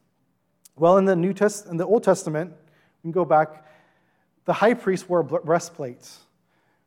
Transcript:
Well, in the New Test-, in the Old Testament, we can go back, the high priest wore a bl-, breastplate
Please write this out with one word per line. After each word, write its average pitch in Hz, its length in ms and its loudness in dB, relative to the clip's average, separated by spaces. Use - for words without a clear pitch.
Well, 170 200 4
in 190 80 4
the 190 100 2
New 180 200 0
Test-, 208 320 -2
in 170 100 -10
the 165 80 -4
Old 214 180 2
Testament, 165 520 -2
we 165 60 -12
can 165 40 -8
go 175 140 0
back, 156 400 0
the 175 80 0
high 214 180 2
priest 190 380 -4
wore 175 100 2
a 156 40 -2
bl-, 139 140 -6
breastplate 151 680 -6